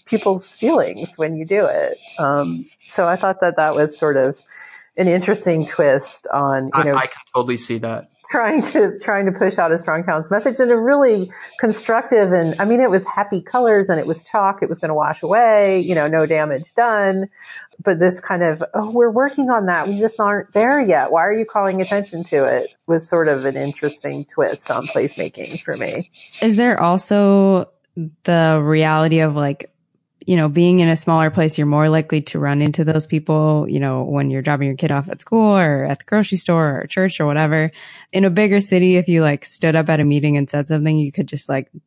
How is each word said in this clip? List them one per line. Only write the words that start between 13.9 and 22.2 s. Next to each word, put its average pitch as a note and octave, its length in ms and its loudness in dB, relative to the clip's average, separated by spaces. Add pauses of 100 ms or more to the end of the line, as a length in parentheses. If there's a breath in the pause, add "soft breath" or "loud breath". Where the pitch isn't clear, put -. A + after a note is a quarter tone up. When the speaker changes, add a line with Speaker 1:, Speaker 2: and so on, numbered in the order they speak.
Speaker 1:
it - 80 -4
was D#3+ 160 -6
chalk. G3 400 -2
It E3 60 -2
was E3+ 100 -6
gonna D#3 160 -4
wash D3+ 280 -2
away, G3+ 580 4
you F3 140 -2
know, D3+ 140 0
no D#3 180 2
damage D3+ 480 -2
done. G3+ 560 0 (520 loud breath)
But F3+ 160 0
this F3+ 220 2
kind F3+ 220 -4
of, D#3+ 200 0 (120)
"Oh, G#3+ 160 -4
we're A#3+ 200 4
working C4+ 380 -2
on A3+ 180 0
that. E3+ 220 -2
We G3+ 100 -4
just A3 220 -2
aren't G#3 320 -2
there B3+ 280 2
yet. E3+ 300 2
Why E3 160 2
are G#3 60 0
you A3 140 -2
calling F#3+ 340 -2
attention G3 440 -4